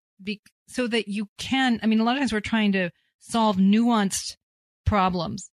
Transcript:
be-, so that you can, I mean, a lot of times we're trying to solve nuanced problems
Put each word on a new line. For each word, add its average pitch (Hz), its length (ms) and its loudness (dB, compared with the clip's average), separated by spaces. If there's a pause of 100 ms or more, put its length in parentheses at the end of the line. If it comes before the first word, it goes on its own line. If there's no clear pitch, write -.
(220)
be-, 202 180 -8 (280)
so 254 180 -4
that 233 220 -2
you 208 280 -6
can, 254 460 0
I 214 40 -2
mean, 220 140 2
a 226 40 2
lot 240 120 0
of 285 40 -2
times 254 120 -2
we're 220 80 -2
trying 214 320 0
to 185 180 0 (280)
solve 214 400 0
nuanced 208 800 2 (500)
problems 185 720 -2